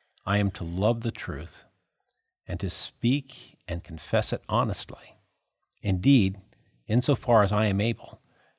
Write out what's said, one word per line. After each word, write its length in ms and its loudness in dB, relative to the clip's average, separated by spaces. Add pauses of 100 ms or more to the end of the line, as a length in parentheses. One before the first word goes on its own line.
(260)
I 120 2
am 140 2
to 120 -10
love 380 0
the 100 -2
truth 540 -12 (840)
and 120 -6
to 120 -2
speak 960 -4
and 160 -6
confess 500 -2
it 160 -6
honestly. 680 -4 (680)
Indeed, 540 4 (500)
insofar 560 4
as 80 2
I 160 2
am 120 0
able, 400 -4 (400)